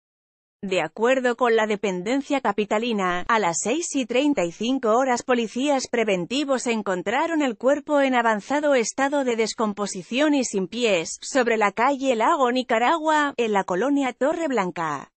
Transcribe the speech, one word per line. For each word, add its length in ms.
De 140
acuerdo 560
con 220
la 100
dependencia 720
capitalina, 880
a 100
las 220
seis 360
y 100
treinta 400
y 80
cinco 420
horas 260
policías 680
preventivos 760
encontraron 720
el 160
cuerpo 420
en 160
avanzado 580
estado 520
de 100
descomposición 1000
y 120
sin 240
pies, 500
sobre 380
la 160
calle 420
Lago 340
Nicaragua, 840
en 160
la 140
colonia 480
Torre 340
Blanca. 680